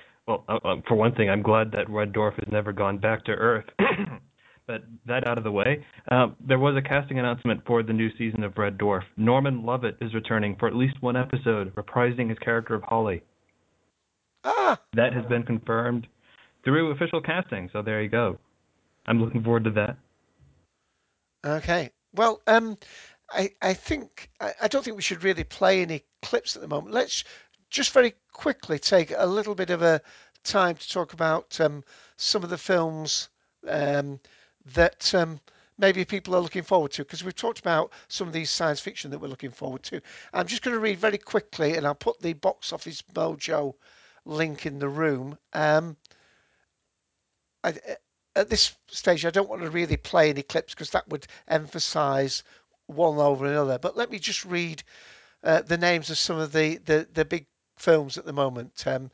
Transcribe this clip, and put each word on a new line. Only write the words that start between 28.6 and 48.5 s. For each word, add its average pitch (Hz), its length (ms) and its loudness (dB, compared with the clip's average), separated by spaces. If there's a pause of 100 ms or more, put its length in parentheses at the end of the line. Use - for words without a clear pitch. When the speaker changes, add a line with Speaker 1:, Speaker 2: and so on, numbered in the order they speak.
Speaker 2:
take 175 360 4
a 185 120 2
little 208 260 -2
bit 180 160 -4
of 170 120 0
a 165 180 6 (420)
time 180 320 2
to - 140 -16
talk 175 240 -4
about, 160 480 -2
um, 147 240 0 (320)
some - 260 -2
of 175 80 -6
the 175 80 -4
films, 160 720 -2 (400)
um, 143 500 -2 (560)
that, - 400 2
um, 165 260 0 (380)
maybe 185 260 4
people 190 300 -4
are 180 60 4
looking 175 220 -4
forward 156 280 2
to, - 140 -8
'cause 165 180 -14
we've 180 140 -10
talked 226 240 -4
about 170 320 2 (160)
some - 180 -6
of 165 60 -10
these 160 180 -4
science 151 300 0
fiction - 300 -12
that 143 80 -10
we're 143 100 -10
looking 131 240 -10
forward 135 320 -10
to. - 160 -10 (320)
I'm 175 140 -2
just 233 160 -6
gonna 240 180 -2
read 208 180 0
very 208 200 0
quickly, 165 580 -2
and 147 100 -2
I'll 147 80 0
put - 260 -4
the 170 120 -4
Box - 400 -4
Office 160 300 -12
Mojo 156 720 -4 (480)
link 151 420 -4
in 139 140 -8
the 143 80 -2
room. 143 500 -2 (140)
Um, 156 440 2 (1700)
I, - 160 -4 (560)
at 208 160 2